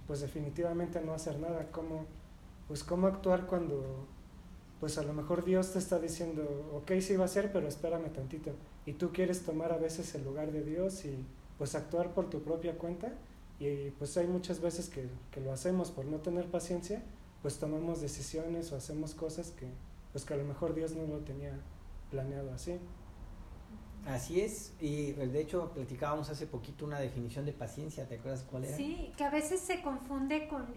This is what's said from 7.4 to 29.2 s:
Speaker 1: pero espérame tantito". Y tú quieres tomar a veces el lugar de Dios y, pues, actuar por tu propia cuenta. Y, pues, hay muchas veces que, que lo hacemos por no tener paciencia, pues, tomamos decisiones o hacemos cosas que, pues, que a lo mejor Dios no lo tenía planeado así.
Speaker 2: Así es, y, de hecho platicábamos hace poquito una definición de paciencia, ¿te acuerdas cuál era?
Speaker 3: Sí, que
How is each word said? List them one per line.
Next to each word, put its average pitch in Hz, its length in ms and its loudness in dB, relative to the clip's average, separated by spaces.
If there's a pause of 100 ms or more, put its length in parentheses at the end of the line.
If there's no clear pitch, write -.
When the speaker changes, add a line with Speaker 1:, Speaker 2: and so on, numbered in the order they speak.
Speaker 1:
pero 160 160 4
espérame 165 460 0
tantito". 143 400 -4 (320)
Y 143 80 -4
tú 175 180 2
quieres 180 320 4
tomar 165 300 2
a 165 40 4
veces 160 380 0
el 139 80 -2
lugar 151 300 -2
de 151 100 0
Dios 175 400 0
y, 135 220 -4 (320)
pues, 139 180 0
actuar 170 380 2
por 185 160 4
tu 151 120 0
propia 165 360 0
cuenta. 180 340 -2 (480)
Y, 139 300 0 (100)
pues, 143 180 -2
hay 175 100 6
muchas 180 340 2
veces 170 280 2
que, 127 200 -4 (220)
que 135 100 -6
lo 135 100 0
hacemos 175 400 4
por 135 140 -2
no 151 140 0
tener 175 300 2
paciencia, 180 540 0 (380)
pues, 139 180 -2
tomamos 156 420 2
decisiones 160 680 -2
o 139 60 -2
hacemos 151 360 -4
cosas 165 380 -4
que, 131 160 -8 (460)
pues, 139 100 -2
que 156 120 -2
a - 20 2
lo 143 80 2
mejor 160 280 0
Dios 160 220 0
no 160 100 -2
lo 151 140 -2
tenía 143 400 -4 (500)
planeado 139 440 -2
así. 175 240 -4 (1300)
Speaker 2:
Así 151 360 2
es, - 400 -2
y, 147 320 2
de 139 260 0
hecho 156 340 0
platicábamos 143 560 0
hace 151 160 -4
poquito 135 400 -6
una 147 140 -2
definición 127 460 -2
de 147 80 -2
paciencia, 139 520 -6
¿te 117 100 -6
acuerdas 131 340 -4
cuál 131 160 -2
era? 143 100 -2
Speaker 3:
Sí, 311 400 -2
que 294 80 0